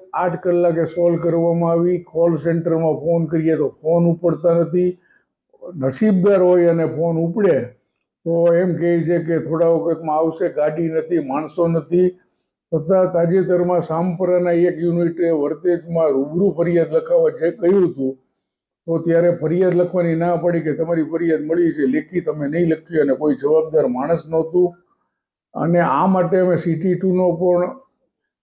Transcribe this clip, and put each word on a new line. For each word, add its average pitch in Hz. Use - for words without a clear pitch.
આઠ 175
કલાકે 175
સોલ્વ 170
કરવામાં 170
આવી. 175
કોલ 170
સેન્ટરમાં 165
ફોન 165
કરીએ 160
તો 139
ફોન 170
ઉપડતા 170
નથી. 180
નસીબદાર 185
હોય 180
અને 165
ફોન 160
ઉપડે 170
તો 170
એમ 175
કહે 170
છે 170
કે 160
થોડા 165
વખતમાં 165
આવશે, 165
ગાડી 156
નથી, 160
માણસો 147
નથી. 175
તથા 175
તાજેતરમાં 175
સામપરાના 175
એક 170
યુનિટે 170
વર્તેજમાં 160
રૂબરૂ 156
ફરિયાદ 170
લખાવવા 165
જે 160
કહ્યું 190
હતું, 131
તો 165
ત્યારે 170
ફરિયાદ 170
લખવાની 175
ના 170
પડી 170
કે 151
તમારી 160
ફરિયાદ 160
મળી 165
છે, 143
લેખી 151
તમે 147
નહીં 170
લખી 160
અને 139
કોઈ 143
જવાબદાર 151
માણસ 143
નહોતું. 165
અને 170
આ 156
માટે 185
અમે 180
સી 165
ટી 180
ટુ 185
નો 180
પણ, 180